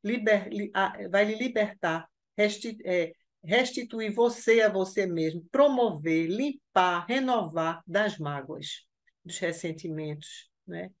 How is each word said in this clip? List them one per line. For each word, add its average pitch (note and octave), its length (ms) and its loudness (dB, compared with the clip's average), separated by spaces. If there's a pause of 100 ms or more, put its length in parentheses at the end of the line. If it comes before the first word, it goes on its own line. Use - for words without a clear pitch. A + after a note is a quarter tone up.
Liber-, G#3+ 460 2
li-, G3+ 240 -6
a-, F#3+ 240 0 (120)
vai G3 160 4
lhe G#3+ 100 -2
libertar, G#3 720 -2 (300)
resti-, G#3 480 0
é, F3 280 0 (300)
restituir A3+ 720 -2
você A#3 480 4
a G#3+ 80 6
você F#3+ 360 0
mesmo, E3 460 -2
promover, F3+ 760 2
limpar, F#3 800 0
renovar F#3 800 -2
das G3+ 320 0
mágoas, D3 680 -8 (380)
dos E3 160 -12
ressentimentos, D#3+ 1080 -6 (160)
né? F3+ 240 -12 (100)